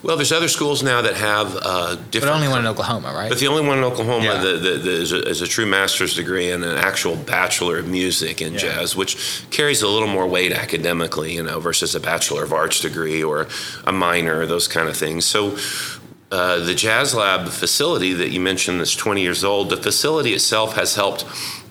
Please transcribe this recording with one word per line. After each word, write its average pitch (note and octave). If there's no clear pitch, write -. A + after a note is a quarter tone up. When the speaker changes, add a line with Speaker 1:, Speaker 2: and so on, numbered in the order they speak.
Speaker 1:
Well, E3
there's D3
other E3
schools D3
now B2
that G#2
have, G#2
uh, F2+
different C#3
Speaker 2:
But -
only D3+
one C3
in A2+
Oklahoma, A2
right? F#2+
Speaker 1:
But A#2+
the C#3
only D3
one C#3
in C3+
Oklahoma A#2+
Speaker 2:
Yeah. G2+
Speaker 1:
that, F2+
that, E2+
that F2+
is, E2+
a, F2
is E2+
a E2+
true A2
master's F#2+
degree F2
and F2
an E2+
actual F2+
bachelor F2
of E2+
music F2
in D#2+
Speaker 2:
Yeah. G2+
Speaker 1:
jazz, E2
which -
carries C#3+
a G#2
little G#2+
more F#2+
weight F2+
academically, E2
you E2+
know, D#2+
versus D#2+
a E2
bachelor D2+
of C#2+
arts D#2+
degree D#2+
or D2+
a -
minor, E2+
those E2+
kind D#2+
of D#2
things. D#2+
So, G#2
uh, F2+
the E2+
Jazz A2+
Lab F#2+
facility C#3+
that E2+
you D#2+
mentioned F#2
that's D#2+
twenty G2+
years F2
old, G2+
the -
facility B2+
itself A2
has F#2+
helped G2